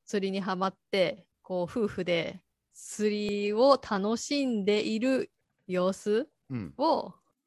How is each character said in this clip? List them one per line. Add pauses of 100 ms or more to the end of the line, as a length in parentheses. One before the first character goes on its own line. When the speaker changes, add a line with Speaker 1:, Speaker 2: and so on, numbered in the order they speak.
Speaker 1:
釣
り
に
ハ
マ
っ (140)
て、 (160)
こ
う、
夫
婦
で (300)
釣
り
を
楽
し
ん
で
い
る (360)
様
子 (220)
Speaker 2:
う
ん。
Speaker 1:
を (340)